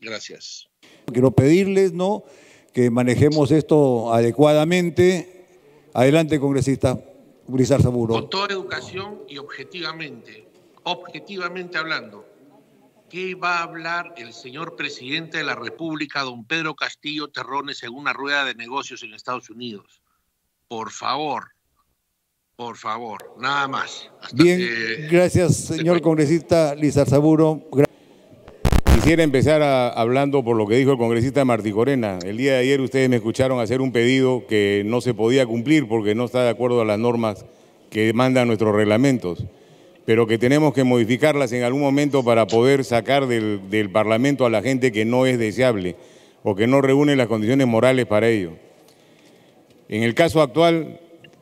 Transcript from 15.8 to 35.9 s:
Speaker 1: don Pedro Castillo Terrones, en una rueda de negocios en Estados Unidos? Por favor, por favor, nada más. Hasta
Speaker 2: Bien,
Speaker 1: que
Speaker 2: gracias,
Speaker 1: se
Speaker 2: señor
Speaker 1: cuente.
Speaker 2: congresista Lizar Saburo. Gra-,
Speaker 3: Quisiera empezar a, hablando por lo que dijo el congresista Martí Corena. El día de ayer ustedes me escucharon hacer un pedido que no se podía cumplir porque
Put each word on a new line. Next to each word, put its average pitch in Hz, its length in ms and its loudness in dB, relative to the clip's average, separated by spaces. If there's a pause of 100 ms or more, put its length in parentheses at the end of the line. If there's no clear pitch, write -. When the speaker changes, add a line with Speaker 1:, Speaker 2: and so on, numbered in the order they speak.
Speaker 1:
don 123 240 -10
Pedro 160 300 -6
Castillo 151 540 -10
Terrones, 135 520 -10
en 123 100 -14
una 135 220 -6
rueda 139 320 -4
de 123 80 -6
negocios 123 480 -12
en 110 140 -20
Estados 123 340 -12
Unidos? 110 540 -16 (640)
Por 110 240 -12
favor, 131 540 -6 (1120)
por 117 220 -12
favor, 110 640 -10
nada 139 280 -2
más. 113 440 -10 (100)
Hasta 123 220 2
Speaker 2:
Bien, 180 160 4
Speaker 1:
que 117 500 -6
Speaker 2:
gracias, 175 460 2
Speaker 1:
se - 220 -6
Speaker 2:
señor 165 180 0
Speaker 1:
cuente. 160 80 -2
Speaker 2:
congresista 156 720 2
Lizar 143 340 2
Saburo. 151 640 4
Gra-, 143 160 2 (1040)
Speaker 3:
Quisiera 165 300 4
empezar 147 400 4
a, 131 260 2
hablando 135 540 0
por 117 120 0
lo 107 120 0
que 110 80 2
dijo 135 160 4
el 135 80 2
congresista 117 460 0
Martí 107 260 0
Corena. 113 520 0
El 101 140 -8
día 135 140 0
de 131 80 4
ayer 135 200 2
ustedes 131 300 0
me 123 60 2
escucharon 120 440 0
hacer 120 220 -2
un 131 100 -2
pedido 127 540 2
que 101 400 0
no 117 160 -2
se 117 140 -2
podía 120 320 2
cumplir 120 400 0
porque 107 260 0